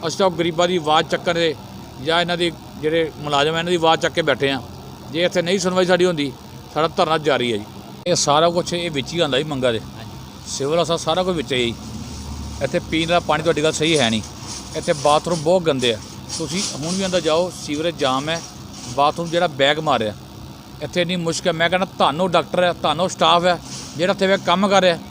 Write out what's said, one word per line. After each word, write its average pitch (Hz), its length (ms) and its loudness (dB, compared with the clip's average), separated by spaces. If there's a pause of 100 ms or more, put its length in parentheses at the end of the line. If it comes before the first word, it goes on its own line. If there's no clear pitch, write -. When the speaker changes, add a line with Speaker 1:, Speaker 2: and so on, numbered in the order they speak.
Speaker 1:
ਅਸੀਂ 151 100 -4
ਤਾਂ 190 120 4
ਗਰੀਬਾਂ 170 380 0
ਦੀ 180 100 2
ਆਵਾਜ਼ 156 300 2
ਚੱਕਣ 160 260 -2
ਦੇ 165 220 0 (480)
ਜਾਂ 160 180 2
ਇਹਨਾਂ 175 160 0
ਦੇ 170 140 0 (300)
ਜਿਹੜੇ 156 360 0
ਮੁਲਾਜ਼ਮ 147 380 2
ਆ, 165 40 0
ਇਹਨਾਂ 175 120 -2
ਦੀ 180 40 2
ਆਵਾਜ਼ 165 260 4
ਚੱਕ 165 120 0
ਕੇ 170 80 0
ਬੈਠੇ 139 300 2
ਆ। 131 100 -4 (500)
ਜੇ 160 120 0
ਇੱਥੇ 180 180 2
ਨਹੀਂ 180 180 0
ਸੁਣਵਾਈ 180 260 2
ਸਾਡੀ 180 200 4
ਹੁੰਦੀ, 147 260 0 (420)
ਸਾਡਾ 156 140 2
ਧਰਨਾ 160 300 2
ਜਾਰੀ 127 360 2
ਹੈ 104 40 0
ਜੀ। 104 80 -6 (420)
ਇਹ 175 80 2
ਸਾਰਾ 151 340 4
ਕੁਛ 170 240 -2
ਇਹ 175 180 -4
ਵਿੱਚ 139 220 -4
ਹੀ 165 60 -2
ਆਉਂਦਾ 143 180 2
ਜੀ 147 60 2
ਮੰਗਾਂ 131 300 0
ਦੇ। 110 60 -2
Speaker 2:
ਹਾਂਜੀ। 110 300 -14 (380)
Speaker 1:
ਸਿਵਲ 151 340 0
ਹਸਪਤਾਲ 160 160 0
ਸਾਰਾ 165 260 0
ਕੁਝ 185 120 0
ਵਿੱਚ 139 180 -2
ਹੈ 127 40 2
ਜੀ। 120 160 0 (880)
ਇੱਥੇ 170 160 0
ਪੀਣ 165 280 -2
ਦਾ 175 120 4
ਪਾਣੀ, 156 240 0
ਤੁਹਾਡੀ 151 200 2
ਗੱਲ 156 80 4
ਸਹੀ 156 280 2
ਹੈ 117 100 4
ਨਹੀਂ, 110 120 0 (540)
ਇੱਥੇ 160 180 -2
ਬਾਥਰੂਮ 151 460 2
ਬਹੁਤ 170 240 2
ਗੰਦੇ 127 300 2
ਆ। 104 40 -2 (400)
ਤੁਸੀਂ 165 240 -4 (140)
ਹੁਣ 156 200 -4
ਵੀ 190 100 0
ਅੰਦਰ 180 160 2
ਜਾਓ, 160 300 2 (120)
ਸੀਵਰੇਜ 156 320 -2
ਜਾਮ 135 340 2
ਹੈ, 165 120 -2 (540)
ਬਾਥਰੂਮ 151 320 2
ਜਿਹੜਾ 170 200 2
ਬੈਗ 143 320 2
ਮਾਰਿਆ, 120 340 0 (680)
ਇੱਥੇ 151 200 -2
ਇੰਨੀ 175 140 0
ਮੁਸ਼ਕ 165 320 -2
ਹੈ। 175 40 2
ਮੈਂ 165 180 2
ਕਹਿੰਦਾ 185 160 2
ਤੁਹਾਨੂੰ 175 460 2
ਡਾਕਟਰ 175 320 2
ਹੈ, 175 100 4
ਤੁਹਾਨੂੰ 165 360 0
ਸਟਾਫ 170 340 4
ਹੈ, 180 160 2 (380)
ਜਿਹੜਾ 180 160 2
ਇੱਥੇ 190 320 2
ਕੰਮ 185 220 4
ਕਰ 190 140 6
ਰਿਹਾ। 175 160 4 (140)